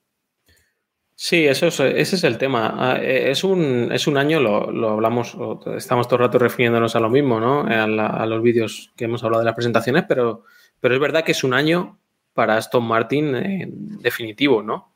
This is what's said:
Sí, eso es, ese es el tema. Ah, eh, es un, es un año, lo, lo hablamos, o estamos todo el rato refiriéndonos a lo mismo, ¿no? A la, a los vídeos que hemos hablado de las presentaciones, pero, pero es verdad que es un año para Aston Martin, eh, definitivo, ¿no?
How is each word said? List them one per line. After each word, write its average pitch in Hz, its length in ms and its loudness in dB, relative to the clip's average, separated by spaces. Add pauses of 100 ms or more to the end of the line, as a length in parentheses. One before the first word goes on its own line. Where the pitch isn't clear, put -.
(1160)
Sí, 165 300 0
eso 139 220 2
es, 156 120 -2
ese 139 360 0
es 175 80 -2
el 131 160 0
tema. 127 360 0
Ah, 127 240 0
eh, 131 300 0
es 139 140 -2
un, 151 480 0
es - 160 -2
un 143 100 0
año, 151 220 2
lo, 104 320 0
lo 110 180 -2
hablamos, 113 460 -2
o 113 260 -8 (160)
estamos 120 300 -2
todo 127 100 0
el 120 80 4
rato 123 140 4
refiriéndonos 117 560 2
a 117 40 2
lo 113 120 0
mismo, 131 280 2
¿no? 135 220 0
A 110 240 0
la, 107 220 0
a 117 180 -4
los 113 160 -2
vídeos 113 560 0
que 120 80 -6
hemos 117 180 -4
hablado 113 180 0
de 113 40 0
las 113 80 0
presentaciones, 120 560 0
pero, 120 340 0 (360)
pero 123 160 2
es 131 40 2
verdad 151 240 0
que 170 100 0
es - 100 -4
un 131 100 0
año 156 460 0 (340)
para 110 240 2
Aston 120 260 0
Martin, 123 520 0
eh, 190 340 -6
definitivo, 117 920 -2
¿no? 135 320 -8